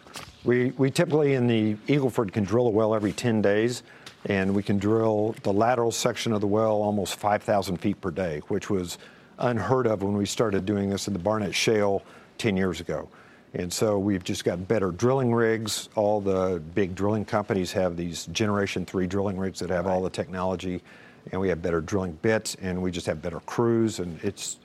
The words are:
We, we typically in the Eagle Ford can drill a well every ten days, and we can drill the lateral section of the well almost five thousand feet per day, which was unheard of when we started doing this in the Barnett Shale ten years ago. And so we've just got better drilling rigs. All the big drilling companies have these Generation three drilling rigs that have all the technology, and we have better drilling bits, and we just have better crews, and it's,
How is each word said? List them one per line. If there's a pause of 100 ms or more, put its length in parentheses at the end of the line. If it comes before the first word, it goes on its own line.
(440)
We,
we
typically
in
the (120)
Eagle
Ford
can
drill
a
well
every
ten
days, (420)
and
we
can
drill
the
lateral
section
of
the
well
almost
five
thousand
feet
per
day,
which
was (400)
unheard
of
when
we
started
doing
this
in
the
Barnett
Shale (380)
ten
years
ago. (460)
And
so
we've
just
got
better
drilling
rigs.
All
the (120)
big
drilling
companies
have
these
Generation
three
drilling
rigs
that
have
all
the
technology, (500)
and
we
have
better
drilling
bits,
and
we
just
have
better
crews,
and
it's,